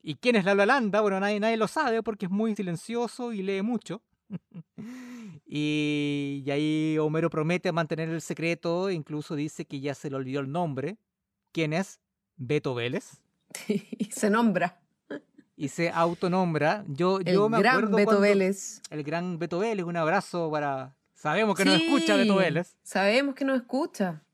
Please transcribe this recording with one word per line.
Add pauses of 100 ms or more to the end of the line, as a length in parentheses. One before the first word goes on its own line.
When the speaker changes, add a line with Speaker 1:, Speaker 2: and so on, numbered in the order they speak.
Speaker 1:
¿Y
quién
es
Lalo
Landa?
Bueno,
nadie,
nadie
lo
sabe
porque
es
muy
silencioso
y
lee
mucho. (260)
<laughs> (880)
Y,
y
ahí
Homero
promete
mantener
el
secreto,
incluso
dice
que
ya
se
le
olvidó
el
nombre. (540)
¿Quién
es? (380)
Beto
Vélez. (300)
Speaker 2:
<laughs> (320)
Y
se
nombra. (760)
Speaker 1:
Y
se
autonombra.
Yo,
Speaker 2:
El
Speaker 1:
yo
me
Speaker 2:
gran
Speaker 1:
acuerdo
Speaker 2:
Beto
Speaker 1:
cuando
Speaker 2:
Vélez. (100)
Speaker 1:
El
gran
Beto
Vélez,
un
abrazo
para, (200)
sabemos
que
nos
Speaker 2:
Sí,
Speaker 1:
escucha
Beto
Vélez.
Speaker 2:
sabemos
que
nos
escucha. (120)